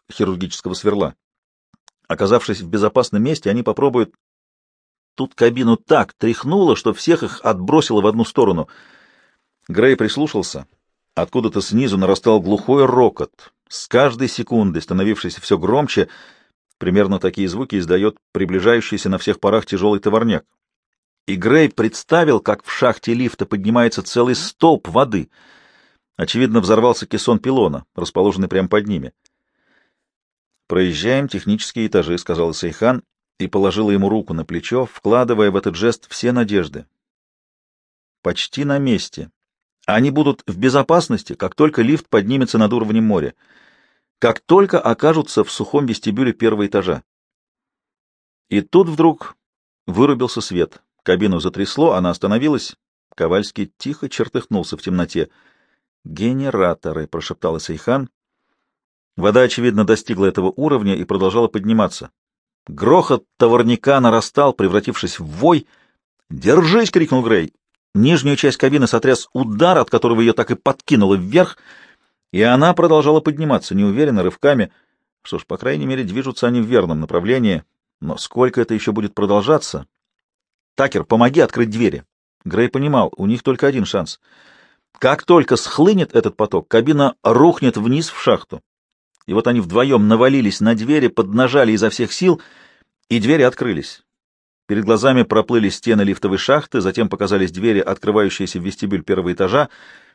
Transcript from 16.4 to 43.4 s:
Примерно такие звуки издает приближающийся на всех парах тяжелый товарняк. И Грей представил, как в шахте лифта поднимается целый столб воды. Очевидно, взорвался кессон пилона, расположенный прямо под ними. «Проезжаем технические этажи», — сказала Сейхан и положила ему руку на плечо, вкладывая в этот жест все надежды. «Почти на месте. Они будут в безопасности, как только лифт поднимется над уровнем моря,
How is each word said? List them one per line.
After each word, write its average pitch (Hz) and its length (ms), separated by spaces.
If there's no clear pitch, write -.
Примерно 95 400
такие 92 300
звуки 104 300
издает 95 380
приближающийся 98 760
на 95 100
всех 101 220
парах 107 260
тяжелый 101 340
товарняк. 107 440
И 98 100
Грей 127 340
представил, 139 720
как - 240
в - 60
шахте 117 440
лифта 120 320
поднимается 110 560
целый 123 320
столб - 540
воды. 101 420
Очевидно, 113 440
взорвался 110 460
кессон 110 320
пилона, 101 460
расположенный 92 540
прямо 95 200
под 104 180
ними. 85 260
«Проезжаем 92 640
технические 107 580
этажи», — 87 320
сказала 82 360
Сейхан 110 480
и 92 80
положила 98 440
ему 98 180
руку 101 260
на 80 100
плечо, 117 420
вкладывая 113 640
в 95 60
этот 95 180
жест 110 340
все - 240
надежды. 98 540
«Почти - 420
на 143 140
месте. 98 520
Они 120 260
будут 143 360
в 92 120
безопасности, 131 760
как 95 200
только 151 280
лифт 143 260
поднимется 120 480
над 107 160
уровнем 113 320
моря, 95 300